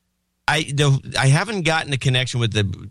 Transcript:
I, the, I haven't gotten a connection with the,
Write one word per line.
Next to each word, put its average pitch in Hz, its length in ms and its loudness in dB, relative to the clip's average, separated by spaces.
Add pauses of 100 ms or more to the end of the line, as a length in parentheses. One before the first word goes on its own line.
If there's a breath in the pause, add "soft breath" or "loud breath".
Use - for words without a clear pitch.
(480)
I, 156 160 0
the, 143 560 0
I 127 80 4
haven't 185 360 2
gotten 160 280 0
a 139 60 -2
connection 127 420 -2
with 113 140 0
the, 95 360 -2